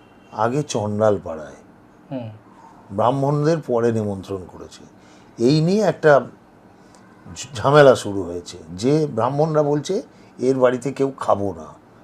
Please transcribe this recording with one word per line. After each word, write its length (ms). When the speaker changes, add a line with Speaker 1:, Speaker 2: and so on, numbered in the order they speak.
Speaker 1:
আগে 320
চণ্ডাল 600
পাড়ায়, 320
Speaker 2:
হুম। 180
Speaker 1:
ব্রাহ্মণদের 680
পরে 240
নিমন্ত্রণ 600
করেছে। 320
এই 180
নিয়ে 200
একটা 400
ঝ-, 200
ঝামেলা 400
শুরু 280
হয়েছে, 340
যে 340
ব্রাহ্মণরা 560
বলছে, 380
"এর 200
বাড়িতে 340
কেউ 240
খাবো 400
না, 80